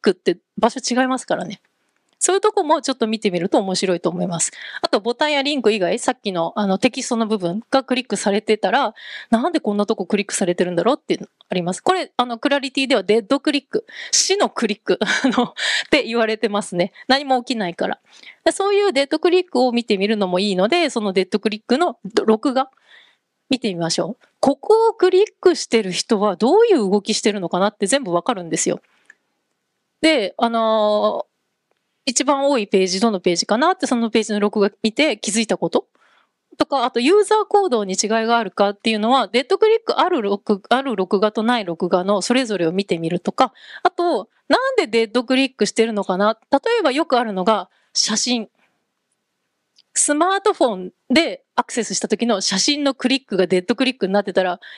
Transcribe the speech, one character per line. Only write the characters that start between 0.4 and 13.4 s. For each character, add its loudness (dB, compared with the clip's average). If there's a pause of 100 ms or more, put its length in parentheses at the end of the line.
場 4
所 -10
違 0
い -2
ま -2
す -18
か -2
ら -4
ね。 -14 (640)
そ 2
う 2
い 2
う -4
と 2
こ 0
も 0
ち -4
ょ 0
っ -20
と -2
見 -2
て -2
み -2
る -2
と 2
面 -2
白 0
い -4
と -2
思 -4
い -2
ま -4
す。 -4 (280)
あ 0
と 0
ボ -2
タ -2
ン 0
や 0
リ -2
ン -4
ク 2
以 -2
外、 -2
さ -2
っ -20
き -6
の -4
あ -2
の 0
テ 2
キ -10
ス -8
ト -2
の 0
部 -2
分 -4
が 2
ク -4
リ -2
ッ -20
ク -6
さ -2
れ 0
て 0
た -2
ら、 0 (340)
な 2
ん -6
で 0
こ -4
ん -4
な 0
と -2
こ -6
ク -4
リ 0
ッ -20
ク -10
さ -2
れ 0
て 0
る -4
ん -6
だ 0
ろ 2
う -4
っ -14
て -2
い -4
う -10
の -16 (220)
あ -6
り -2
ま -4
す。 -12
こ 0
れ、 -4
あ 0
の、 -8
ク -2
ラ 0
リ -8
テ -2
ィ -4
で 2
は 2
デ 2
ッ -20
ド 0